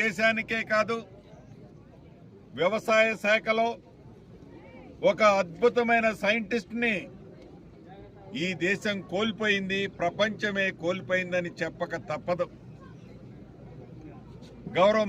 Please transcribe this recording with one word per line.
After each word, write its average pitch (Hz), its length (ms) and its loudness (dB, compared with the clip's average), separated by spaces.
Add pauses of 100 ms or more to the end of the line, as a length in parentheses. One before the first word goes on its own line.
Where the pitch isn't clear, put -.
దేశానికే 220 600 2 (120)
కాదు, 214 260 2 (1600)
వ్యవసాయ 220 500 4 (160)
శాఖలో 220 440 2 (1400)
ఒక 202 120 0 (180)
అద్భుతమైన 226 680 2 (160)
సైంటిస్ట్ని 226 720 0 (1500)
ఈ - 20 -2 (220)
దేశం 202 280 -2 (160)
కోల్పోయింది, 196 680 0 (180)
ప్రపంచమే 196 680 0 (160)
కోల్పోయిందని 180 680 -2 (100)
చెప్పక 160 360 -4 (160)
తప్పదు. 175 340 -2 (2250)
గౌరవ 220 300 6